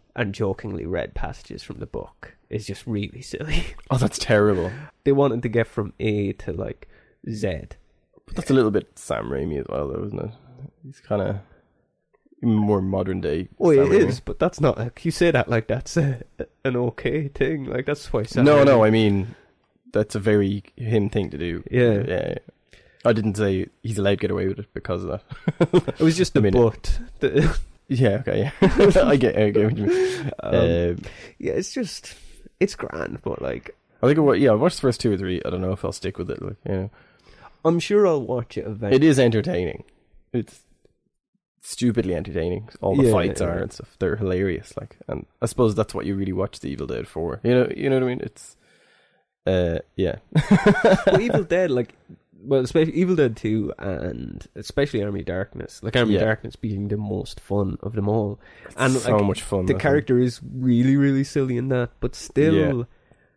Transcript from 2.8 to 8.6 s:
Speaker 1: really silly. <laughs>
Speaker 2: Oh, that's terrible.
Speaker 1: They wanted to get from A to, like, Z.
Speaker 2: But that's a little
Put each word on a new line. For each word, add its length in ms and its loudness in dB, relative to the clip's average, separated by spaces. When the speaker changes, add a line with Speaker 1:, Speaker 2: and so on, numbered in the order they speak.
Speaker 1:
really 360 -6
silly. 420 -2
<laughs> 120 -14
Speaker 2:
Oh, 80 2
that's 200 0
terrible. 520 2
Speaker 1:
They 80 4
wanted 300 2
to 60 -4
get 180 0
from 340 -6
A 320 -2
to, 200 -10
like, 360 -10
Z. 360 -6
Speaker 2:
But 120 -14
that's 140 -6
a 40 4
little 160 4